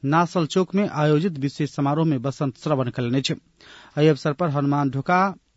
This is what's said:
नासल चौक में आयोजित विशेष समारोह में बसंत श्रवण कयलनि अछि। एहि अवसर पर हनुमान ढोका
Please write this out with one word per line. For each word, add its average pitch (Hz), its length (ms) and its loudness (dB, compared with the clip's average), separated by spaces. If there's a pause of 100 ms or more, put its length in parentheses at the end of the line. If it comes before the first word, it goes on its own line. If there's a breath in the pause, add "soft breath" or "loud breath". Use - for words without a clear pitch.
नासल 165 440 0
चौक 185 280 0
में 202 140 2
आयोजित 151 500 0
विशेष 139 320 -4
समारोह 147 360 0
में 143 160 0
बसंत 135 360 -4
श्रवण 131 320 -2
कयलनि 123 280 -2
अछि। 139 160 -2
एहि - 720 -2
अवसर 151 240 0
पर 165 180 -2
हनुमान 143 400 0
ढोका 175 320 0 (340)